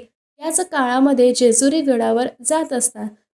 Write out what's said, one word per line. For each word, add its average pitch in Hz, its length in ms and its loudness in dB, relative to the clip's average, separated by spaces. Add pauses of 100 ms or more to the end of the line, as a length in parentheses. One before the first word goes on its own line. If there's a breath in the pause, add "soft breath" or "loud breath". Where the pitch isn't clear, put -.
(400)
याच 320 220 -4
काळामध्ये 262 720 2
जेजुरी 269 460 2
गडावर 240 460 0 (200)
जात 311 260 -2
असतात. 214 360 -4 (300)